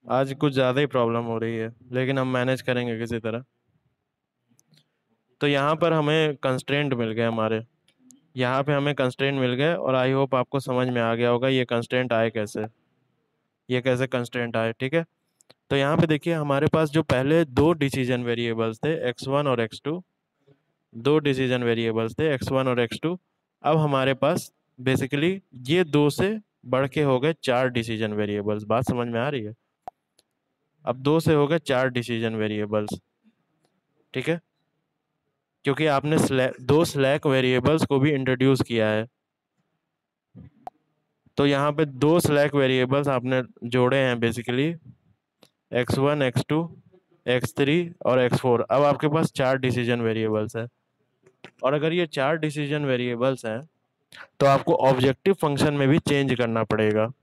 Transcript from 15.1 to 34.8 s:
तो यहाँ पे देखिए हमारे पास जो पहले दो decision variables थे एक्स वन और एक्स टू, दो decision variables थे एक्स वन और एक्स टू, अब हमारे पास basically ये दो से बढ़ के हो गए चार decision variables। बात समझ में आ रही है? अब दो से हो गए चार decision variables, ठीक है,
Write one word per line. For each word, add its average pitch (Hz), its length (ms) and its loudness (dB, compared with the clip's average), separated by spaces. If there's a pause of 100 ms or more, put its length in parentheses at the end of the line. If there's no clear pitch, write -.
तो 139 60 0
यहाँ 139 200 2
पे 170 100 4
देखिए 156 280 0
हमारे 147 340 0
पास 160 220 2
जो 156 140 2
पहले 143 400 2
दो 143 300 2
decision 131 500 -2
variables 113 600 -2
थे 151 100 -2 (140)
एक्स - 200 -8
वन 143 200 0
और 123 120 0
एक्स 113 240 -4
टू, 170 180 -6 (920)
दो 131 280 2
decision 131 440 0
variables 113 540 0
थे 156 160 0
एक्स - 180 -6
वन 131 160 0
और 123 120 2
एक्स 120 220 -2
टू, 175 160 -4 (460)
अब 156 140 4
हमारे 135 380 2
पास 151 340 0 (280)
basically 131 520 0 (380)
ये 175 160 4
दो 147 260 4
से 180 180 0 (380)
बढ़ 131 220 2
के 151 140 -2
हो 135 180 4
गए 156 140 0 (100)
चार 127 260 2
decision 113 420 -4
variables। 104 520 -2
बात 110 200 0
समझ 120 240 -2
में 117 120 -4
आ 131 80 -2
रही 139 140 -6
है? 107 100 -12 (1300)
अब 120 140 -4
दो 143 220 2
से 160 140 2
हो 147 120 4
गए 160 140 0
चार 131 300 0
decision 117 440 -4
variables, 107 640 -4 (1120)
ठीक 131 140 -6
है, 170 100 -2 (1300)